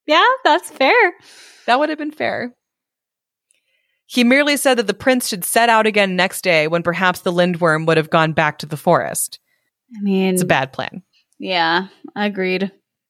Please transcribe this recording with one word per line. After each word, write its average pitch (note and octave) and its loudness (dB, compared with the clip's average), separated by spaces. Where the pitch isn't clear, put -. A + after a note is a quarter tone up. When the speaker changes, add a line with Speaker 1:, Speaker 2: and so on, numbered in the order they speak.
Speaker 1:
Yeah, E4 4
that's E4+ 0
fair. F4+ 2
Speaker 2:
That A#3+ 2
would D4+ 0
have D4+ -6
been D4+ -8
fair. A#3+ -6
He - 0
merely C#4+ 2
said C4 0
that G#3+ -2
the G3+ -2
prince B3+ -2
should F3+ -8
set A#3 2
out A3 4
again G3 0
next F3+ -2
day D#3+ 2
when E3+ -2
perhaps F3 -2
the F#3 -2
lindworm E3+ 0
would D#3+ 4
have D#3 -2
gone D#3+ 2
back D3+ -2
to - -14
the D3+ -8
forest. - -2
Speaker 1:
I - -12
mean, F#3+ 0
Speaker 2:
It's F3+ 0
a - -4
bad C3+ 0
plan. - -10
Speaker 1:
Yeah, F3+ -2
agreed. F#3+ -4